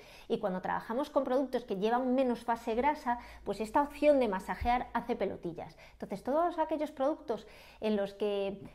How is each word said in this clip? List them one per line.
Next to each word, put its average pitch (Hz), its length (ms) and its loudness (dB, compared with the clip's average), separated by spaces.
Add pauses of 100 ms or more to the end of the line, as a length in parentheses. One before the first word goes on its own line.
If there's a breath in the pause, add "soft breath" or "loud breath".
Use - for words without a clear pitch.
(280 loud breath)
y 226 120 0
cuando 185 200 -2
trabajamos 190 520 -4
con 285 120 2
productos 254 420 0
que 208 100 -4
llevan 240 400 2
menos 247 280 2
fase 262 300 -2
grasa, 247 460 0 (240 loud breath)
pues 202 180 -4
esta 220 220 2
opción 294 360 6
de 247 80 4
masajear 240 640 0
hace 240 220 -2
pelotillas. - 640 -4 (140 loud breath)
Entonces 196 320 -8
todos 330 340 0
aquellos 302 320 0
productos 294 560 -2 (340 loud breath)
en 214 160 0
los 202 200 -2
que 202 440 -2 (160 loud breath)